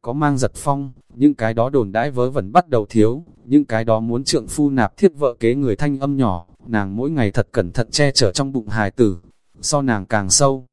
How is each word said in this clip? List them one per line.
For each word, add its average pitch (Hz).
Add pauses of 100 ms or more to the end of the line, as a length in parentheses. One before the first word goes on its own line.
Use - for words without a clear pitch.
có 120
mang 143
giật 127
phong, 139 (220)
những 139
cái 113
đó 113
đồn 117
đãi 117
vớ 127
vẩn 107
bắt 175
đầu 117
thiếu, 113 (200)
những 143
cái 113
đó 110
muốn 117
trượng 127
phu 147
nạp 123
thiếp 196
vợ 131
kế 117
người 131
thanh 143
âm 139
nhỏ, 95 (200)
nàng 101
mỗi 131
ngày 127
thật 104
cẩn 90
thận -
che 147
chở 107
trong 139
bụng 113
hài 104
tử. 98 (420)
So 143
nàng 110
càng 101
sâu 135